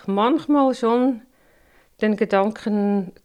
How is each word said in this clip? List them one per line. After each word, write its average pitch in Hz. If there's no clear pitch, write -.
manchmal 262
schon 240
den 214
Gedanken, 202